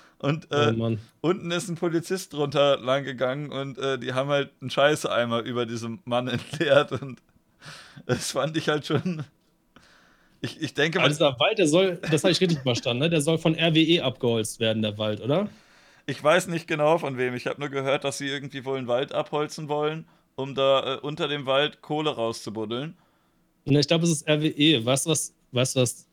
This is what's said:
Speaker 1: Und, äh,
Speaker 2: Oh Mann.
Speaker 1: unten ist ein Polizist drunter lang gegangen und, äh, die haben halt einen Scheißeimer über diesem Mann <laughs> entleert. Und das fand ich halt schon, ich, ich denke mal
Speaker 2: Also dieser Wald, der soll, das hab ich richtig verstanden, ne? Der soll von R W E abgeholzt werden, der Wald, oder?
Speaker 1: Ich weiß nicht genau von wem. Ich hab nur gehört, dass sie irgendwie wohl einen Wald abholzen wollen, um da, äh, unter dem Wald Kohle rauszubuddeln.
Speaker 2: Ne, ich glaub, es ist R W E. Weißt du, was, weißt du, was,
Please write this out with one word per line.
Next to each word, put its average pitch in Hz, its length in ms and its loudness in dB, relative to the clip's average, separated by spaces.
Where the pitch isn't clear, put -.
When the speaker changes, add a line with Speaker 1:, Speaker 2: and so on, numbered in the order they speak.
Speaker 1:
Und, 156 340 -2
äh, 147 160 4
Speaker 2:
Oh 113 80 0
Mann. 113 220 -2
Speaker 1:
unten 170 320 0
ist 175 160 -2
ein 175 80 -6
Polizist 175 560 -4
drunter 143 480 2
lang 131 240 0
gegangen 135 480 -4
und, 139 260 -8
äh, 135 220 -2
die 123 140 -6
haben 135 160 -2
halt 143 220 0
einen 131 80 -10
Scheißeimer 120 720 2
über 120 240 -4
diesem 113 400 -8
Mann 123 220 -2
<laughs> - 20 -4
entleert. 143 640 2
Und 131 280 -10
das - 260 0
fand 160 240 -2
ich 156 140 0
halt 151 160 0
schon, 156 400 -2
ich, - 220 -10
ich 156 140 -6
denke 160 240 2
mal 127 80 4
Speaker 2:
Also 147 180 2
dieser 135 160 0
Wald, 202 160 2
der 180 100 4
soll, 175 320 2
das 156 140 2
hab 190 80 4
ich - 80 0
richtig 170 200 2
verstanden, 123 440 0
ne? 170 60 2
Der 165 100 2
soll 156 180 2
von 160 180 2
R 165 180 2
W 156 100 6
E 165 160 4
abgeholzt 117 640 -2
werden, 110 200 0
der 104 160 -2
Wald, 107 220 -2
oder? 156 300 0
Speaker 1:
Ich - 180 -6
weiß 160 240 4
nicht 165 220 -6
genau 156 300 4
von 139 180 -6
wem. 127 160 0
Ich 123 120 -8
hab 135 140 -4
nur 143 100 -6
gehört, 135 360 -2
dass 139 120 -4
sie 143 120 -6
irgendwie 139 340 -8
wohl 135 140 -4
einen 127 100 -6
Wald 123 260 0
abholzen 151 540 -4
wollen, 151 400 -2
um 135 180 -6
da, 135 400 4
äh, 117 40 -6
unter 147 280 -4
dem 143 180 -6
Wald 139 360 0
Kohle 151 300 -2
rauszubuddeln. 113 840 -4
Speaker 2:
Ne, 139 160 4
ich 139 80 0
glaub, 165 140 4
es 170 60 2
ist 156 120 0
R 151 200 2
W 156 60 0
E. 147 380 2
Weißt 139 200 2
du, 170 40 0
was, - 240 -2
weißt 123 240 0
du, 131 60 4
was, - 320 -2